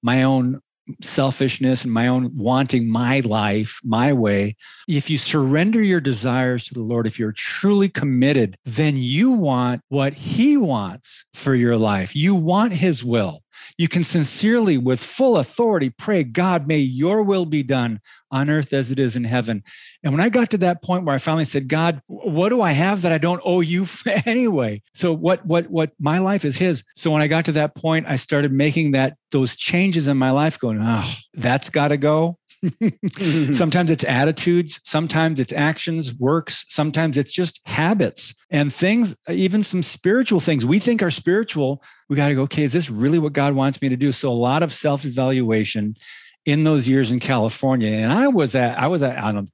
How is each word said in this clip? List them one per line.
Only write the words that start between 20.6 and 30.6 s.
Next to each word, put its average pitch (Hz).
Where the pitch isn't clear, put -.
point 180
where 139
I -
finally 160
said, 135
"God, 156
what 180
do 247
I 175
have 180
that 175
I 165
don't 175
owe 180
you 175
<laughs> 208
anyway? 175
So 175
what, 170
what, 165
what, 160
my 151
life 190
is 139
his." 175
So -
when 151
I 151
got 160
to 165
that 151
point, 160
I 139
started 143
making 147
that, 135
those 131
changes 175
in 139
my 131
life, 147
going, 110